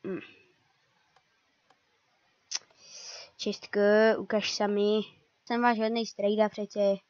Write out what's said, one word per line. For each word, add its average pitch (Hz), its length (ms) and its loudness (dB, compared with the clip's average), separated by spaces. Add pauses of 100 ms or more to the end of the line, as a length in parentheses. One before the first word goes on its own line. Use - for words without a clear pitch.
Hm. 95 120 -6 (3250)
Čestko, - 420 -6 (380)
ukaž 208 340 -4
se 208 160 -2
mi. 208 320 2 (460)
Jsem 233 160 -2
váš 240 180 2
hodnej 226 260 -2
strejda 208 440 0
přece. 208 300 -8 (300)